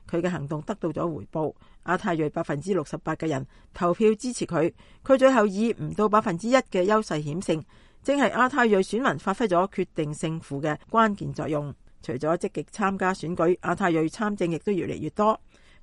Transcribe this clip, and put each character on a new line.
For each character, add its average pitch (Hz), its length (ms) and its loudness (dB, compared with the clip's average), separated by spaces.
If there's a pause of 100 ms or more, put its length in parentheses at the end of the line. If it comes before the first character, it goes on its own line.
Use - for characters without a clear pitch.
(100)
佢 170 100 -2
嘅 175 80 0
行 147 200 -4
動 156 140 -6
得 208 120 -6
到 175 140 -6
咗 160 280 -4
回 95 140 -12
報。 156 240 -4 (300)
亞 175 120 0
太 180 180 -2
裔 156 160 0
百 165 120 -4
分 147 180 -4
之 180 140 -4
六 160 100 0
十 - 140 -10
八 160 180 -4
嘅 165 120 -4
人 135 180 -2 (260)
投 175 220 0
票 220 200 4
支 247 180 -6
持 - 140 -6
佢， 165 260 0 (320)
佢 269 120 6
最 262 140 8
後 233 160 6
以 208 280 0
唔 151 200 -8
到 214 140 2
百 208 120 6
分 175 160 -2
之 190 120 -4
一 254 80 6
嘅 196 300 2
優 214 160 4
勢 156 200 -4
險 151 200 -6
勝， 160 200 -2 (400)
正 285 160 0
係 254 140 4
亞 247 160 2
太 254 160 2
裔 208 120 4
選 196 300 0
民 165 120 0
發 190 160 -2
揮 247 120 -2
咗 180 240 2
決 180 240 -4
定 151 200 -4
勝 160 260 -4
負 139 220 -8
嘅 151 140 -2 (140)
關 220 240 4
鍵 147 180 -8
作 139 160 -6
用。 147 260 -4 (260)
除 - 120 -8
咗 151 240 -2
積 196 180 -4
極 175 180 -6
參 196 240 -2
加 185 160 0
選 175 220 -6
舉， 175 260 2
亞 170 140 -2
太 185 160 0
裔 160 80 2 (100)
參 208 280 -4
政 180 140 -2
亦 160 100 -4
都 208 120 -2
越 165 140 -2
嚟 - 120 -6
越 151 120 -6
多。 214 280 0 (440)